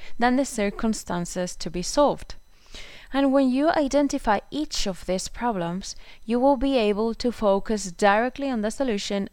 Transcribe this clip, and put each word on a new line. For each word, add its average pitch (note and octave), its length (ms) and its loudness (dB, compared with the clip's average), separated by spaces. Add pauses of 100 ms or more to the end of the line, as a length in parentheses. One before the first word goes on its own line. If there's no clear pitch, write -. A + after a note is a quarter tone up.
(200)
than B3 160 4
the C4+ 100 2
circumstances G3+ 1080 -2
to - 160 -8
be F3 100 -4
solved. A3+ 540 2 (760)
And C#4 220 4
when C4+ 160 6
you C#4 220 2
identify C#4 680 2 (100)
each - 340 -4
of F#3 220 -6
these F#3 200 -2
problems, F#3+ 680 -4 (300)
you A#3 140 0
will C#4 180 4
be C4+ 200 2
able G#3+ 380 2
to B3 160 -2
focus G3 600 0
directly A#3 600 2
on A#3 100 -2
the G#3+ 100 -2
solution, G3+ 600 -2